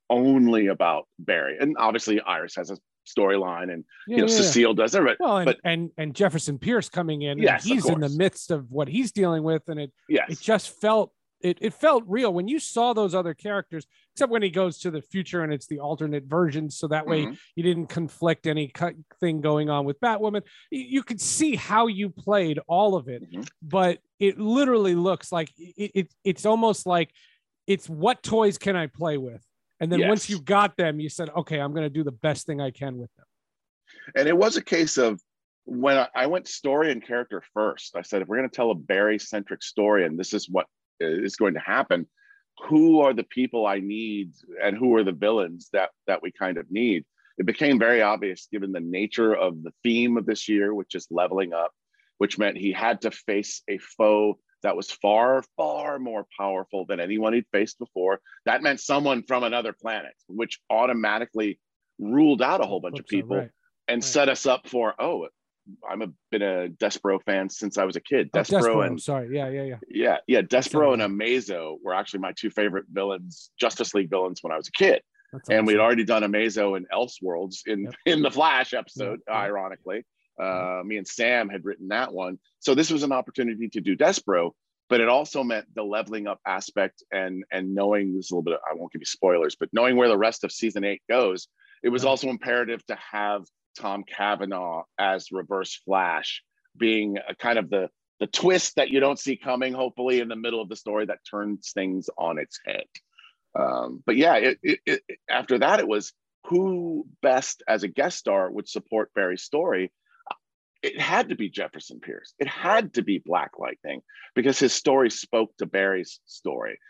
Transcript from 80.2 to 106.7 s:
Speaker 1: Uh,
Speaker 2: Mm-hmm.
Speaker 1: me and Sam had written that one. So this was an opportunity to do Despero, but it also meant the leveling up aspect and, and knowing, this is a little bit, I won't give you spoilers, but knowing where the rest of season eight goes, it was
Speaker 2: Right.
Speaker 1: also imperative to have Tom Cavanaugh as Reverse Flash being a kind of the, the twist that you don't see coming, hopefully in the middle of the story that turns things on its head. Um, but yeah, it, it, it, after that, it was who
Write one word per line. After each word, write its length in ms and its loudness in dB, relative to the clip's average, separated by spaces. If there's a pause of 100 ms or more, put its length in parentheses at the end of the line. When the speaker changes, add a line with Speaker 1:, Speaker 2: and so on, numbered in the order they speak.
Speaker 1:
Uh, 40 -4
Speaker 2:
Mm-hmm. 440 -4
Speaker 1:
me 100 -4
and 100 -10
Sam 400 0
had 160 -10
written 240 -8
that 240 -2
one. 260 -8 (220)
So 140 2
this 180 4
was 100 0
an 80 0
opportunity 600 -2
to 100 -6
do 160 0
Despero, 560 2 (360)
but 120 4
it 80 4
also 340 2
meant 320 -4
the 80 -6
leveling 460 -4
up 180 -6
aspect 560 -4 (100)
and, 380 -4
and 240 -4
knowing, 400 2
this 120 -6
is 40 -12
a 60 -4
little 80 -2
bit, 160 -2 (100)
I 40 -4
won't 180 -10
give 100 -12
you 40 -16
spoilers, 520 2
but 140 -4
knowing 240 4
where 120 6
the 80 4
rest 280 0
of 80 -8
season 320 -4
eight 260 -4
goes, 380 0 (340)
it 60 -2
was 160 0
Speaker 2:
Right. 60 4
Speaker 1:
also 180 0
imperative 580 -4
to 100 -8 (140)
have 360 -4 (300)
Tom 280 -6
Cavanaugh 800 -4 (140)
as 340 0
Reverse 520 -6
Flash 580 -2 (340)
being 400 0 (120)
a 60 -10
kind 240 0
of 100 -2
the, 200 0 (320)
the 80 -2
twist 480 2
that 140 2
you 100 2
don't 180 2
see 180 -4
coming, 360 -4
hopefully 480 0
in 80 -2
the 80 -8
middle 260 -4
of 60 -10
the 80 -12
story 300 -2
that 120 -6 (100)
turns 440 -6
things 440 -4
on 220 -2
its 260 -10
head. 200 -6 (720)
Um, 480 -4
but 100 2
yeah, 200 6
it, 260 2
it, 240 0
it, 160 0 (260)
after 300 0
that, 220 4
it 80 -2
was 240 -2 (320)
who 640 -2 (160)